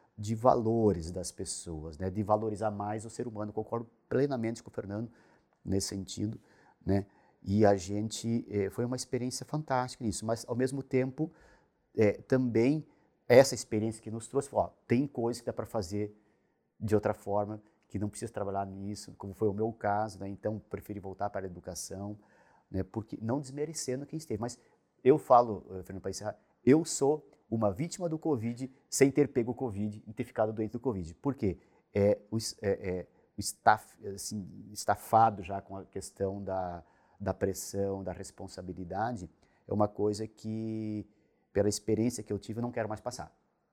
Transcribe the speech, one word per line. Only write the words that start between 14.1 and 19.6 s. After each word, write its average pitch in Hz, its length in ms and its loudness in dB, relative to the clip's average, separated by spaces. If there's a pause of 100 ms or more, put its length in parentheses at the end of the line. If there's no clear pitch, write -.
nos 110 160 -10
trouxe, 131 240 -2
ó, 95 160 2 (180)
tem 127 220 2
coisa 117 320 -2
que - 60 -12
dá 120 80 -4
pra 113 120 -6
fazer 104 480 -4 (640)
de 107 180 0
outra 104 180 2
forma, 104 480 -4 (260)
que - 100 -8
não 104 120 -2
precisa - 240 -10
trabalhar 98 320 -4
nisso, 98 520 -10
como 98 160 -10
foi 110 140 0
o 101 60 0
meu 110 180 -2